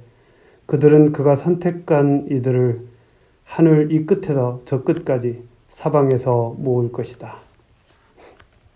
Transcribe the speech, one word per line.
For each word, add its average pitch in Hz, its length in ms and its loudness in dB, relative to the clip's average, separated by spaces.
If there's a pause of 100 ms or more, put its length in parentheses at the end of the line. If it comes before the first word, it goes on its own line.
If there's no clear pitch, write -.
(640)
그들은 151 480 4
그가 143 240 2
선택한 160 920 -2
이들을 123 460 0 (680)
하늘 156 480 2
이 156 140 0
끝에서 127 580 -2
저 127 200 -4
끝까지 123 600 -4 (240)
사방에서 127 880 0
모을 123 360 -2
것이다. - 440 -12 (1400)